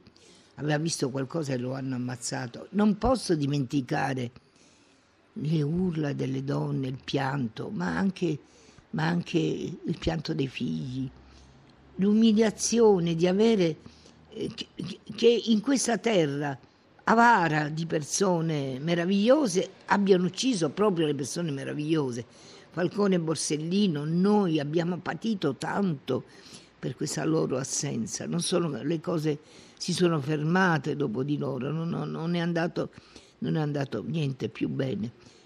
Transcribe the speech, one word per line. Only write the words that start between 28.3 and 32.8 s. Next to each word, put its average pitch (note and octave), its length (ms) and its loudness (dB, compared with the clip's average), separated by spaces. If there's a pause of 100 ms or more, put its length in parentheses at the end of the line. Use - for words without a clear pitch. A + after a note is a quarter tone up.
sono, E3 380 -2
le D3+ 200 -4
cose D#3 400 -4 (360)
si - 160 -6
sono E3+ 280 2
fermate D#3 760 0
dopo C#3 300 -2
di C#3+ 120 -2
loro, C#3 360 -4
non, E3 160 -4
non, D3+ 240 -4
non E3 240 -4
è - 20 0
andato, E3+ 520 -2 (480)